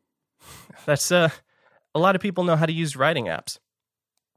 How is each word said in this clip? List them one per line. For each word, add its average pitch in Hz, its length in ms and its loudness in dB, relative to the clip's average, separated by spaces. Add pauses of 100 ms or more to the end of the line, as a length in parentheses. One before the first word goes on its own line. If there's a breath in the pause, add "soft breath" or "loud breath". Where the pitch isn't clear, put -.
(320)
<laughs> - 540 -20
That's, 147 260 0
uh, 170 160 4 (640 loud breath)
a 156 60 0
lot 190 160 2
of 180 40 -2
people 185 220 -4
know 175 140 2
how 160 100 2
to 160 60 -2
use 160 240 -4
writing 135 300 0
apps, - 320 -8 (800)